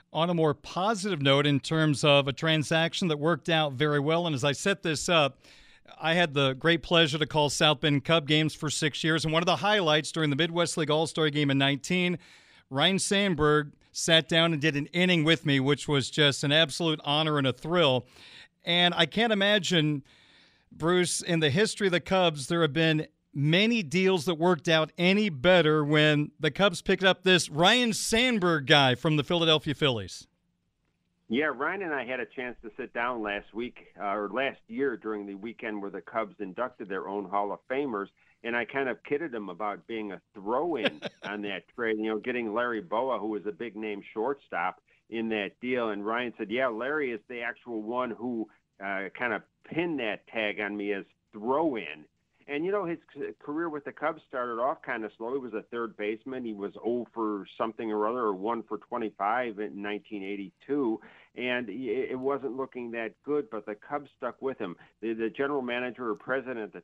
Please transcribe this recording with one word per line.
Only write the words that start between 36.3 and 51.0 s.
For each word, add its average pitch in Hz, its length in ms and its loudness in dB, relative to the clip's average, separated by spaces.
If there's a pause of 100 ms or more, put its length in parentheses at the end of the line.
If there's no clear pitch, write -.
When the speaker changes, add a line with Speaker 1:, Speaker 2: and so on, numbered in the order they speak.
Speaker 2:
inducted 104 500 -10
their 92 200 -6
own 101 200 -6
Hall 101 240 -2
of 87 60 -8 (100)
Famers, 131 380 -4 (380)
and 117 120 -4
I 120 80 -2
kind 135 240 -4
of 117 140 -8
kidded 143 320 -6
him 104 140 -8
about 92 400 -8
being 107 240 -8
a 85 80 -14 (140)
throw-in 120 640 -2 (120)
Speaker 1:
<laughs> - 120 -20
Speaker 2:
on 101 180 -8
that 101 220 -8 (100)
trade, 110 240 -2
you 110 60 -4
know, 110 140 -2
getting 117 360 -6
Larry 120 260 -4
Bowa, 110 380 -2
who 101 80 -6
was 104 180 -6
a 104 80 -6
big-name 104 500 -10 (120)
shortstop, 110 640 -4 (300)
in 113 200 -4
that 101 200 -2 (100)
deal. 123 300 -2
And 101 160 -6
Ryan 117 320 -4
said, 107 120 -8
"Yeah, 127 180 0
Larry 127 440 -4
is 107 160 -8
the 120 120 -10
actual 120 420 -8
one 120 280 -4
who, 113 380 -6 (340)
uh, 98 260 -4 (100)
kind 120 140 -2
of 98 100 -4 (220)
pinned 165 360 -4
that 107 280 -6
tag 104 320 -4
on 104 160 -6
me 101 160 -4
as 98 120 -6 (280)